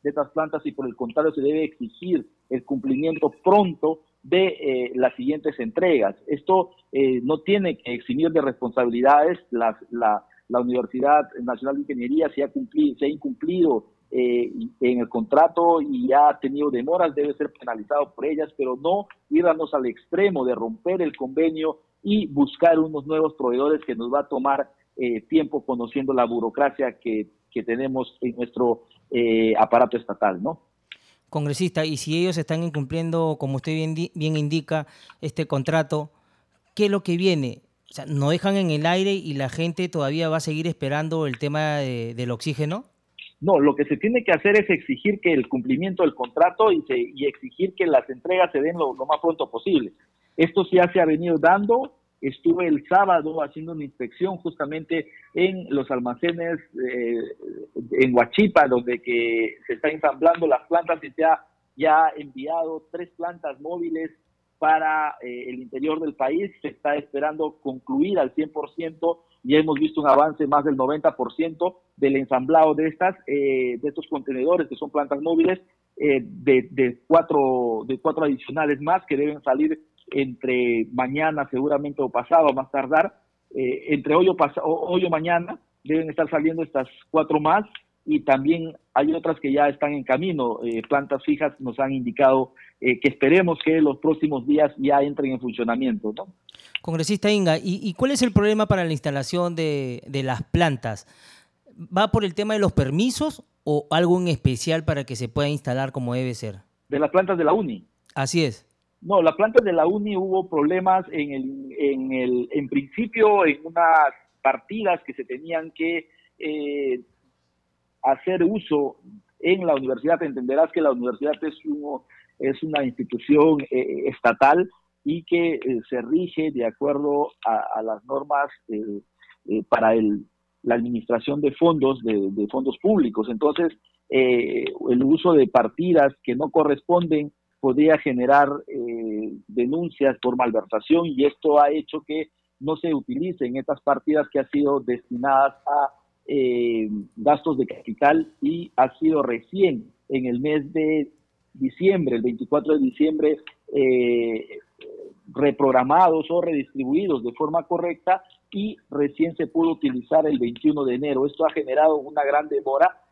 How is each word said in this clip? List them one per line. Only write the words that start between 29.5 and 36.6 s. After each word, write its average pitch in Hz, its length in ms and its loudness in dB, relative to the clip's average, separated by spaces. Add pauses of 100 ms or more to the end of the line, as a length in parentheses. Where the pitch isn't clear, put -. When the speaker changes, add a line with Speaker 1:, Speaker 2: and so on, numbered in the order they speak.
Speaker 1:
aparato 117 380 4
estatal, 101 480 -2
¿no? 160 160 -6 (720)
Speaker 2:
Congresista, 156 560 -2
y 156 100 -4
si 156 240 -4
ellos 175 180 0
están 165 260 -4
incumpliendo, 160 760 -2
como 135 180 -4
usted 156 160 -4
bien 160 200 -2
di-, 170 220 -6
bien 156 200 -2
indica, 151 520 -2 (340)
este 156 240 -6
contrato, 151 640 -2 (680)